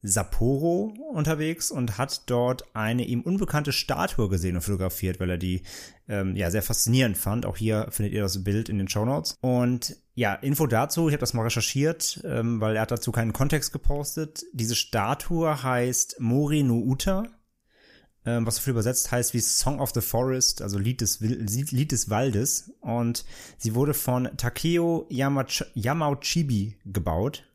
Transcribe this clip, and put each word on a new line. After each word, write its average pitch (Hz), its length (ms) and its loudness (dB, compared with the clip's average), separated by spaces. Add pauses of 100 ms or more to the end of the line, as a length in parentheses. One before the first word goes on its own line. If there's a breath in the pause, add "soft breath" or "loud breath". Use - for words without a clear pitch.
Sapporo 139 880 2 (200)
unterwegs 156 580 0
und 120 260 -2
hat - 320 -4
dort 123 460 0
eine 110 300 0
ihm 120 160 -2
unbekannte 151 500 0
Statue 135 560 0
gesehen 90 300 0
und 85 40 -2
fotografiert, 92 600 -2
weil 90 80 -2
er 90 80 -2
die, 90 260 -2 (460 loud breath)
ähm, 98 260 -2
ja, 92 160 0
sehr 104 100 2
faszinierend 117 560 2
fand. 104 280 -2
Auch 95 100 -4
hier 107 340 0
findet 104 240 -2
ihr 107 80 -2
das 95 220 -2
Bild 104 240 0
in 107 120 -2
den 98 100 -2
Shownotes. 127 500 -2
Und 123 560 0 (180)
ja, 107 200 0
Info 139 340 0
dazu, 135 400 2
ich 147 60 4
habe 135 80 0
das 120 120 -2
mal 117 100 0
recherchiert, 139 800 0
ähm, 117 340 0
weil 107 160 2
er 107 60 2
hat 110 100 -2
dazu 117 220 -2
keinen 117 180 0
Kontext 135 400 0
gepostet. 147 800 -2
Diese 117 240 -2
Statue 143 880 0
heißt 123 560 0
Mori 143 440 2
no 120 160 4
Uta, 131 440 0 (1000 soft breath)
ähm, 117 200 0
was 113 120 0
so - 60 -4
viel 135 80 0
übersetzt 117 380 2
heißt 123 240 0
wie 120 60 2
Song - 400 2
of 139 140 -2
the 117 80 2
Forest, 127 600 0
also 101 180 -2
Lied 120 200 0
des - 220 0
Wil-, 113 240 0
Lied 131 480 0
des 113 160 -2
Waldes. 110 720 0
Und 117 420 -2 (340 loud breath)
sie 110 160 -2
wurde 143 200 2
von 127 420 0
Takeo 170 720 0
Yamach-, 135 560 0 (100)
Yamauchibi 135 1080 0
gebaut. 95 720 -2